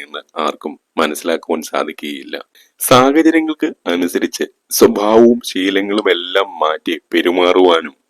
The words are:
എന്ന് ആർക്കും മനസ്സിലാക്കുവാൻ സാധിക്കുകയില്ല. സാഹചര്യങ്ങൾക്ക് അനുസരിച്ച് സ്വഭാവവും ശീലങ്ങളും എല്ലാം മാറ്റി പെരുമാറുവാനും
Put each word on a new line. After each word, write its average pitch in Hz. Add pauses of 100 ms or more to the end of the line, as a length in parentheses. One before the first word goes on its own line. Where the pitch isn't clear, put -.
എന്ന് 73 (240)
ആർക്കും 73 (280)
മനസ്സിലാക്കുവാൻ 80 (100)
സാധിക്കുകയില്ല. 73 (540)
സാഹചര്യങ്ങൾക്ക് 156 (240)
അനുസരിച്ച് - (320)
സ്വഭാവവും 113 (120)
ശീലങ്ങളും 98
എല്ലാം 92 (140)
മാറ്റി 78 (180)
പെരുമാറുവാനും 87 (140)